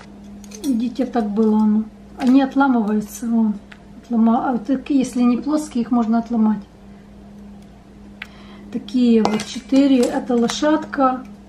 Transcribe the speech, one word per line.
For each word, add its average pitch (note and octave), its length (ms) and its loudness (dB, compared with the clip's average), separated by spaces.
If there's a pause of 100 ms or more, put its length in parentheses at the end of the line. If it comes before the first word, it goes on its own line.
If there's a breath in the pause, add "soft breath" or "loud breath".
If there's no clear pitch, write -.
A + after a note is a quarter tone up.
(640)
Видите, B3 420 -2
так A3 240 -2
было G#3+ 280 2
оно. G#3+ 260 2 (340)
Они C4+ 240 4
отламываются, A#3+ 880 0
вон. A3+ 280 2 (480)
Отлома-, A3+ 460 2
а - 40 0
вот A#3 120 -4
такие, C4+ 340 0
если B3 220 -2
не B3 160 2
плоские, C#4+ 460 -2
их - 80 -6
можно A#3 280 2
отломать. A3 400 0 (2000 loud breath)
Такие A#3 520 2
вот G#3+ 220 0
четыре. C4+ 560 2
Это B3+ 340 -2
лошадка. C4 880 0 (260)